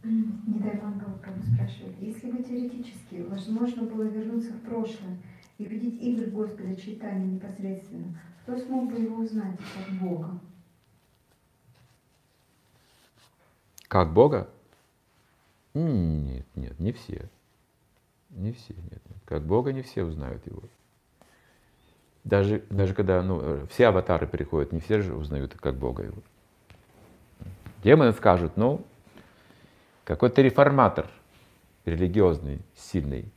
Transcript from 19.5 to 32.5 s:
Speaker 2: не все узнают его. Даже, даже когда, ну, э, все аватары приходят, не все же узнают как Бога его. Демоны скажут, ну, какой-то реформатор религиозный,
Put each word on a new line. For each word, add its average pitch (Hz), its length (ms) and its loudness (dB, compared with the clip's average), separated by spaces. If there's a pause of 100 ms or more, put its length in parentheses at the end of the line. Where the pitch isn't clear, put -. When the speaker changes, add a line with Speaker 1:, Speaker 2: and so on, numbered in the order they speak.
Speaker 2:
не 135 120 -6
все 98 200 -6
узнают 73 440 -8
его. - 160 -14 (1600)
Даже, 101 460 4
даже 95 240 2
когда, 92 280 2
ну, 92 200 0
э, 71 280 -4
все 123 180 6
аватары 90 400 2
приходят, 73 440 -2
не 82 80 -4
все 107 220 0
же 90 120 -4
узнают 71 420 -6
как 69 200 -4
Бога 62 280 -4
его. - 140 -10 (1700)
Демоны 127 300 10
скажут, 87 420 6
ну, 127 260 2 (1200)
какой-то 120 360 4
реформатор 135 680 6 (760)
религиозный, 85 760 2 (140)